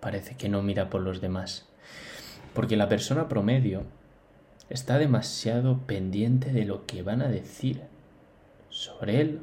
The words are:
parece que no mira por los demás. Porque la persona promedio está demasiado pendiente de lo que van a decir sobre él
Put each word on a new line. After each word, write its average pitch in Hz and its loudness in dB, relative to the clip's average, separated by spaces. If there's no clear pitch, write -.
parece 101 -6
que 104 -4
no 101 2
mira 98 0
por 95 0
los 92 -2
demás. 92 -4
Porque 110 0
la 104 4
persona 135 2
promedio 104 2
está 127 0
demasiado 127 2
pendiente 107 2
de 110 4
lo 98 -4
que 92 -10
van 104 0
a 143 0
decir 127 -4
sobre - -2
él 156 0